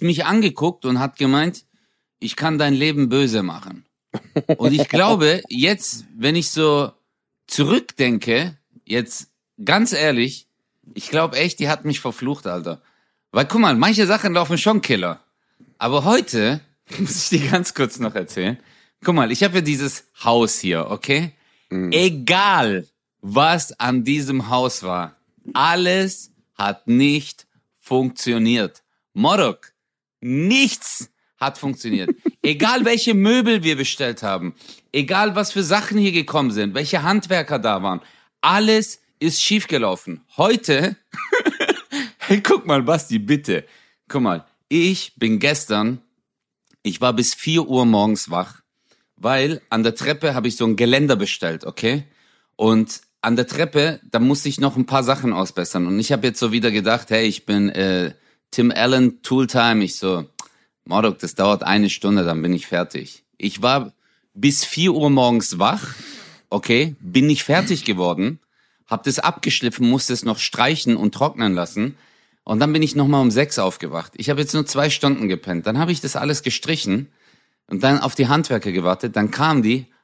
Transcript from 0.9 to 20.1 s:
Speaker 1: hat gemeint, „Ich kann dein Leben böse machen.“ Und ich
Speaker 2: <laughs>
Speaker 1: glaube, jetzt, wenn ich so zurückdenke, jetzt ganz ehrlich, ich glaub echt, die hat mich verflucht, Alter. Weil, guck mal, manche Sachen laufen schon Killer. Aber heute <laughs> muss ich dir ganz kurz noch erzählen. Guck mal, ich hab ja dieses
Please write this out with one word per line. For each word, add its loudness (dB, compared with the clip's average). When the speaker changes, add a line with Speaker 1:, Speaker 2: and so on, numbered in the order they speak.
Speaker 1:
hat -4
gemeint, 0
„Ich -8
kann -2
dein 2
Leben 2
böse 2
machen.“ -10
Und 2
ich 2
Speaker 2:
<laughs> -
Speaker 1:
glaube, 4
jetzt, -2
wenn 0
ich -2
so 2
zurückdenke, 0
jetzt -6
ganz 2
ehrlich, 0
ich -12
glaub 0
echt, -2
die -2
hat -2
mich -2
verflucht, -6
Alter. -6
Weil, 2
guck 0
mal, 6
manche 4
Sachen 0
laufen 0
schon 2
Killer. -2
Aber 0
heute 2
<laughs> -18
muss -2
ich 4
dir -2
ganz 0
kurz -2
noch -4
erzählen. -4
Guck 2
mal, 2
ich 0
hab 2
ja 2
dieses -2